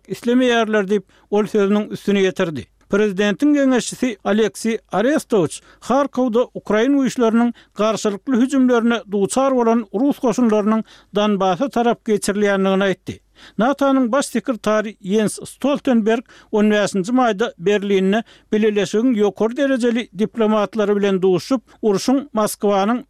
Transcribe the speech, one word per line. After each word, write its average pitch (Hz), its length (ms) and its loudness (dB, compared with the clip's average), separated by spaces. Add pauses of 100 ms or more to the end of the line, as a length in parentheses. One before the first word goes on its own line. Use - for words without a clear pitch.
islemeýärler 226 800 0
diýip, 202 160 -2 (280)
ol 208 120 0
sözüniň 208 480 0
üstüne 202 320 -2
ýetirdi. 180 420 -4 (240)
Prezidentiň 208 640 0
geňeşçisi 254 720 0
Aleksi 226 560 -2 (120)
Arestovich 208 680 0 (200)
Harkowda 254 760 0
Ukraina 220 440 0
güýçleriniň 233 560 2 (220)
garşylykly 214 640 -2
hüjümlerine 247 600 2 (100)
duçar 247 440 0
bolan 233 380 2
rus 262 260 0
goşunlarynyň 220 640 2 (320)
Donbassy 202 540 0
tarap 233 380 -2
geçirilýänligini 196 760 0
aýtdy. - 360 -4 (380)
nato-nyň 269 540 0
baş 269 140 0
sekretary 214 760 -2
Jens 202 440 -2
Stoltenberg 240 800 -2 (280)
on 214 200 2
beşinji 202 400 0
maýda 233 460 0
Berlinne 196 680 0 (280)
bileleşigiň 214 680 0
ýokary 208 380 0
derejeli 247 520 0 (100)
diplomatlary 214 760 0
bilen 196 260 0
duşup, 190 400 0 (200)
uruşyň 247 520 0
Moskwanyň 208 760 -2